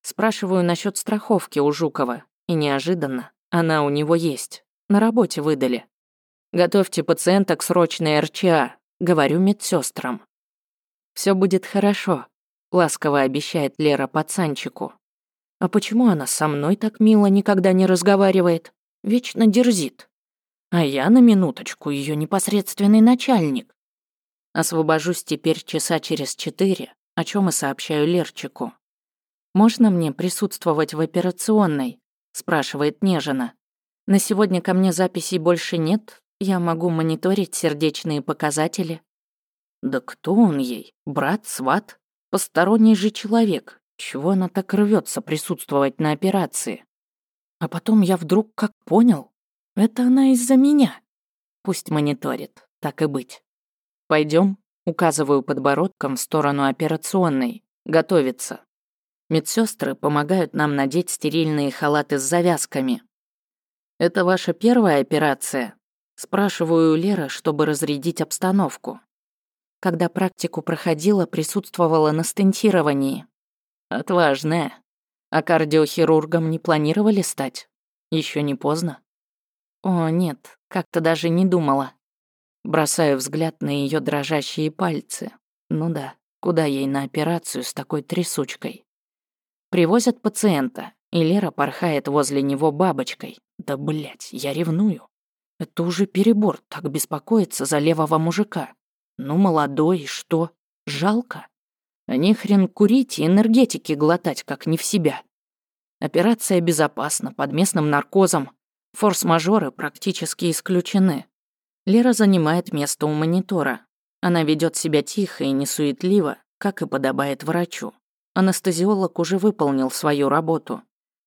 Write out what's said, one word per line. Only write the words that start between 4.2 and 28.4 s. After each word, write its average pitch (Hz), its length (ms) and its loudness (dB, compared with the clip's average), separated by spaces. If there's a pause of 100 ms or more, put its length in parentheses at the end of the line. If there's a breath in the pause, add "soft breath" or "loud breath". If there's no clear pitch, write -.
На 202 120 4
работе 220 420 2
выдали. 131 420 -2 (680)
«Готовьте 175 500 2
пациента 180 540 2
к - 60 -10
срочной 170 500 0
Р 151 180 2
Ч - 180 -2
А», 147 280 2 (240)
говорю 165 400 2
медсёстрам. 165 840 -2 (920)
«Всё 196 220 0
будет 190 320 0
хорошо», 196 600 0 (460)
ласково 151 500 2
обещает 139 560 -2
Лера 139 280 0
пацанчику. - 880 -6 (640)
А 185 100 -2
почему 220 400 2
она 151 180 0
со - 220 -2
мной 147 280 0
так 214 240 -6
мило 214 260 6
никогда 190 460 4
не 185 140 4
разговаривает? 185 840 2 (300)
Вечно 226 440 0
дерзит. 214 640 2 (640)
А 170 140 2
я, 139 240 0
на 247 120 8
минуточку, 190 680 4
её 143 240 -4
непосредственный 202 880 2
начальник. 220 720 2 (800)
Освобожусь 160 720 0
теперь 160 380 -2
часа 160 380 -4
через 147 360 -6
четыре, 185 560 -4 (220)
о 165 100 -4
чём 196 240 0
и 156 40 0
сообщаю 147 540 -2
Лерчику. 160 680 -4 (840)